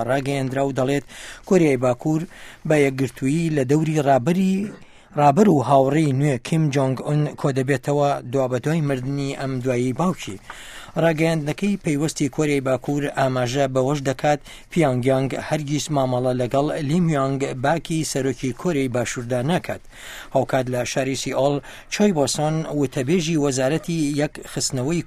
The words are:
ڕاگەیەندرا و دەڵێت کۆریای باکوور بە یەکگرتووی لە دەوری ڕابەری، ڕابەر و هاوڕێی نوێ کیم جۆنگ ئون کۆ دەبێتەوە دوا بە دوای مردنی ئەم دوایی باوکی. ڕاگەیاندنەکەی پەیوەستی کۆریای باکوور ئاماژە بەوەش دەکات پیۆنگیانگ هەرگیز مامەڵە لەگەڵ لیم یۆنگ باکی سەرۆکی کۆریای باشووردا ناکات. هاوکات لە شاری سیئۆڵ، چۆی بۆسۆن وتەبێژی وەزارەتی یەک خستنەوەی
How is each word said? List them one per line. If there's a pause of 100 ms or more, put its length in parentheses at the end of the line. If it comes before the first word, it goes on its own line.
ڕاگەیەندرا
و
دەڵێت (440)
کۆریای
باکوور (460)
بە (100)
یەکگرتووی
لە
دەوری
ڕابەری، (640)
ڕابەر
و
هاوڕێی
نوێ (120)
کیم (100)
جۆنگ (100)
ئون (180)
کۆ
دەبێتەوە (220)
دوا
بە
دوای
مردنی
ئەم (120)
دوایی
باوکی. (640)
ڕاگەیاندنەکەی
پەیوەستی
کۆریای
باکوور (140)
ئاماژە (100)
بەوەش (100)
دەکات (320)
پیۆنگیانگ (160)
هەرگیز (100)
مامەڵە
لەگەڵ (220)
لیم (100)
یۆنگ (220)
باکی
سەرۆکی
کۆریای
باشووردا (100)
ناکات. (540)
هاوکات
لە (100)
شاری
سیئۆڵ، (380)
چۆی
بۆسۆن (240)
وتەبێژی
وەزارەتی (220)
یەک (180)
خستنەوەی